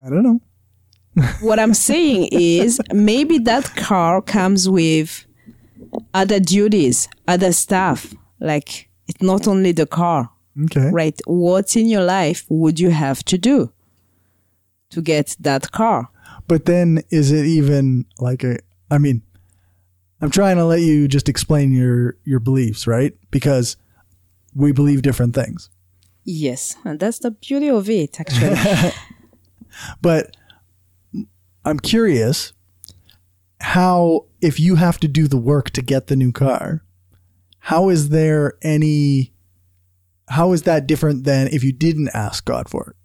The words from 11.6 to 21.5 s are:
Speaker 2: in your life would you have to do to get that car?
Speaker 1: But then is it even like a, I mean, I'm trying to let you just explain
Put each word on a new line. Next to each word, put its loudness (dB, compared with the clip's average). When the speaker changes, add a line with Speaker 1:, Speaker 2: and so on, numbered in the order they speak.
Speaker 2:
in 2
your 2
life 0
would 0
you 4
have -2
to 0
do 2
to -8
get -2
that -2
car? 0
Speaker 1:
But 0
then 2
is 2
it 0
even 2
like -6
a, -4
I 2
mean, 0
I'm -4
trying 2
to 2
let 2
you 4
just 0
explain 0